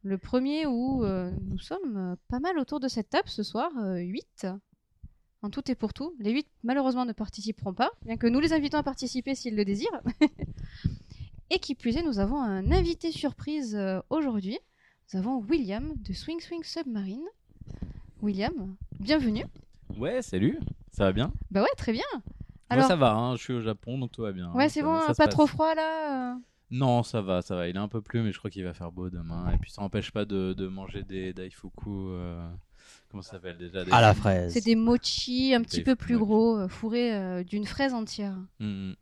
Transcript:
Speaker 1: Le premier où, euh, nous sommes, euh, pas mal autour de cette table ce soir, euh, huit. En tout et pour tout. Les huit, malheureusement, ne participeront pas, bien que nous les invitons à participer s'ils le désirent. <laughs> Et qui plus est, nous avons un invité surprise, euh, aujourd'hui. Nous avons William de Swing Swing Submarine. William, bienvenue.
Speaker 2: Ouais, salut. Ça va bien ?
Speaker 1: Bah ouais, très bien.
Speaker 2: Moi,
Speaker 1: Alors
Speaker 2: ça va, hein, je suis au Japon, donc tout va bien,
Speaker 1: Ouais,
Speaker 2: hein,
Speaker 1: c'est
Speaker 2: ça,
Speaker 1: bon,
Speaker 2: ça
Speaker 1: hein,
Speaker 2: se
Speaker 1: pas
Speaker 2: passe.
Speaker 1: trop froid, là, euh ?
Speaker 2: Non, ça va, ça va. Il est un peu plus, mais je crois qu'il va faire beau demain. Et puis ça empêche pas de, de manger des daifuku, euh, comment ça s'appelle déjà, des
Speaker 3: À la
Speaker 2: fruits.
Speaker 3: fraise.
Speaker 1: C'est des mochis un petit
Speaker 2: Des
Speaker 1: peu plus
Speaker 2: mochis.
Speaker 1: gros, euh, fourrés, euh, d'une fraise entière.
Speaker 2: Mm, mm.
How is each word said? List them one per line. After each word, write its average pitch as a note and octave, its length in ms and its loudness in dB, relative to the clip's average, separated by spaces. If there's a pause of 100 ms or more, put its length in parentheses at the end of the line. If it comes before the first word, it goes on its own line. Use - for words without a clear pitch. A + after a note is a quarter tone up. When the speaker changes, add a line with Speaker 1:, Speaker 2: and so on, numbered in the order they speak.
Speaker 1:
Le G3 160 -2
premier C#4 480 0
où, B3+ 360 2
euh, F#3 280 0 (180)
nous F#3+ 100 -4
sommes, D#4 380 -6
euh, F3+ 180 -4 (140)
pas B3 120 -2
mal F4 180 0
autour D4 200 -2
de C4 100 -2
cette A3+ 200 -4
table E4 220 0
ce - 120 -6
soir, B3 280 -2 (120)
euh, F#3+ 140 -2
huit. F3+ 500 -6 (960)
En G#3 80 -6
tout C4+ 220 -6
et B3+ 40 2
pour A3 200 -4
tout. E4 240 -6
Les G#3+ 120 0
huit, C#4 160 0 (160)
malheureusement, B3+ 440 2
ne A3+ 80 -4
participeront G#3 580 -6
pas, A#3+ 180 2 (140)
bien A3+ 140 -6
que A#3+ 80 4
nous A#3+ 120 6
les D#4 140 4
invitons D4+ 240 2
à D4 60 2
participer C4+ 520 -4
s'ils A3+ 220 -4
le G#3 80 4
désirent. A#3 380 -2 (180)
<laughs> - 1300 -2
Et F4+ 80 2
qui D4 160 -4
plus A#3 220 0
est, B3 60 0
nous A#3+ 160 0
avons G#3+ 240 2
un G3 280 0
invité E4+ 420 4
surprise, C#4+ 600 -4
euh, F#3+ 260 -2 (100)
aujourd'hui. A#3+ 480 0 (560)
Nous F#3+ 40 0
avons B3 200 0 (100)
William C4+ 480 0
de F#3+ 160 -8
Swing D#4+ 280 -6
Swing E4 240 -8
Submarine. A#3 600 -6 (960)
William, G3+ 560 -2 (240)
bienvenue. A#3+ 460 2 (500)
Speaker 2:
Ouais, F#3 240 -2
salut. D3 400 2 (300)
Ça - 140 2
va F#2 100 6
bien ? C3 180 2 (180)
Speaker 1:
Bah G3 120 4
ouais, D4 60 6 (100)
très - 140 0
bien. A#3+ 200 0
Speaker 2:
Moi, C4+ 100 -4 (460)
Speaker 1:
Alors B3+ 200 6
Speaker 2:
ça F3+ 80 6
va, B2 180 6
hein, A#2+ 220 0
je - 60 -8
suis - 120 -6
au A#2+ 80 -2
Japon, A2 340 -4
donc C3 160 -4
tout - 100 -12
va G#2 100 -4
bien, F2+ 200 -6
Speaker 1:
Ouais, B3+ 120 4
Speaker 2:
hein, D4+ 40 4
Speaker 1:
c'est D4+ 120 -2
Speaker 2:
ça, D4 60 0
Speaker 1:
bon, D#4+ 120 2
Speaker 2:
ça D#4+ 120 2
Speaker 1:
hein, - 40 4
Speaker 2:
se - 20 -2
Speaker 1:
pas D#4 80 8
Speaker 2:
passe. D4+ 100 4
Speaker 1:
trop D4+ 120 8
froid, D#4+ 280 2
là, D4+ 600 -2
euh ? B3+ 40 -8 (320)
Speaker 2:
Non, B2 320 4
ça A2+ 200 -2
va, F#2 200 2
ça - 120 -6
va. F2 140 0
Il F2+ 80 -4
est - 20 -2
un G2+ 100 -2
peu A2 120 -4
plus, A#2 220 -2
mais G#2+ 100 0
je - 60 -8
crois G#2 120 -8
qu'il F#2+ 140 -8
va F2 100 -6
faire E2+ 160 -10
beau F2+ 180 -8
demain. F2 440 -4
Et F#2 60 6
puis - 120 -2
ça G2+ 120 -8
empêche G2+ 280 -2
pas G#2 140 -2
de, F#2+ 280 0
de F#2+ 140 -4
manger F#2+ 380 -8
des F#2 280 -6
daifuku, F#2+ 760 -8
euh, F2 380 -8 (600)
comment G2 140 -12
ça - 100 -16
s'appelle F2+ 240 -12
déjà, F2 280 -6
des F#2 80 2
Speaker 3:
À A#2+ 80 10
la A2 140 10
Speaker 2:
fruits. - 80 0
Speaker 3:
fraise. F2+ 300 2
Speaker 1:
C'est A#3 120 0
des A3+ 100 6
mochis B3 800 2
un A#3+ 80 4
petit - 160 -4
Speaker 2:
Des - 60 -2
Speaker 1:
peu C4 100 6
plus A#3+ 200 -2
Speaker 2:
mochis. A3 120 4
Speaker 1:
gros, A3 320 4
euh, F#3 100 -2
fourrés, A3+ 460 -2
euh, F#3 300 -2
d'une G#3 220 -4
fraise C#4 280 0
entière. G#3 420 -4 (220)
Speaker 2:
Mm, G2 320 -4
mm. - 120 -10